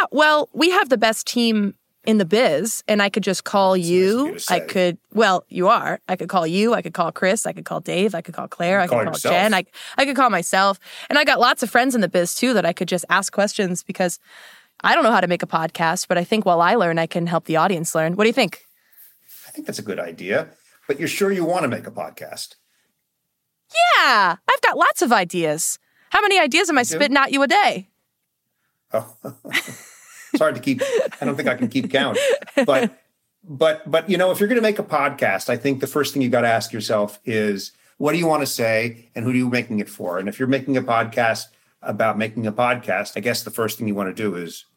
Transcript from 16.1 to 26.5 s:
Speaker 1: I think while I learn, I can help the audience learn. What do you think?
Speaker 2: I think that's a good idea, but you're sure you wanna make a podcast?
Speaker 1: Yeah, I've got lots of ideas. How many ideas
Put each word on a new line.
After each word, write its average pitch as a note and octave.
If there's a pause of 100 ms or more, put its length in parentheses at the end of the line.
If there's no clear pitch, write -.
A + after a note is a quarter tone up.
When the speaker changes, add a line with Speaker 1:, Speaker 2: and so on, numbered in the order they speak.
Speaker 1:
I F3
think A3
while F3
I F3+
learn, E3+
I E3
can E3+
help E3
the D#3
audience E3
learn. E3
What G#3
do A3
you A#3+
think? A3+ (880)
Speaker 2:
I -
think D4+
that's -
a -
good F#2
idea, F2+ (400)
but C#3
you're D#3+
sure G3
you F#3
wanna E3
make G#2
a -
podcast? - (1400)
Speaker 1:
Yeah, G#3+ (120)
I've C5+
got G#4
lots F#4+
of B3
ideas. E3+ (320)
How F#4+
many G4+
ideas D#4+